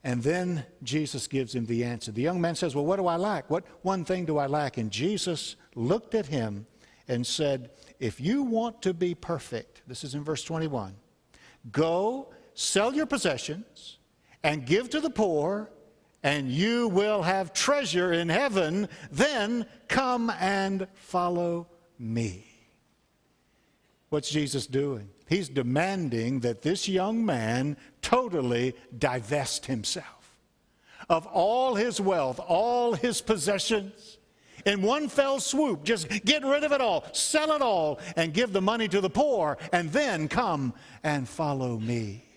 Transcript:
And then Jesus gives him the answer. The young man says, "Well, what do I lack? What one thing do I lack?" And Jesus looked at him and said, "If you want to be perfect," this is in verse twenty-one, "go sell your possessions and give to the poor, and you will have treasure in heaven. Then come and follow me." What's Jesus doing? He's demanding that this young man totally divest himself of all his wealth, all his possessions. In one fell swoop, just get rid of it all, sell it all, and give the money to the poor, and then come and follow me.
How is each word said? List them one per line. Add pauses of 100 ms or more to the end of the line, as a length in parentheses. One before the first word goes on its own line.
And
then (200)
Jesus
gives
him
the
answer.
The
young
man
says,
"Well,
what
do
I
lack?
What (160)
one
thing
do
I
lack?"
And
Jesus (180)
looked
at
him (400)
and
said, (280)
"If
you
want
to
be
perfect,"
this
is
in
verse
twenty-one, (760)
"go (220)
sell
your
possessions (460)
and
give
to
the
poor, (520)
and
you
will
have
treasure
in
heaven. (240)
Then (240)
come (100)
and
follow (320)
me." (1600)
What's
Jesus
doing? (180)
He's
demanding
that
this
young
man (260)
totally (240)
divest
himself (720)
of
all
his
wealth,
all
his
possessions. (480)
In
one
fell
swoop,
just (160)
get
rid
of
it
all,
sell
it
all, (160)
and
give
the
money
to
the
poor, (160)
and
then
come (300)
and
follow
me. (140)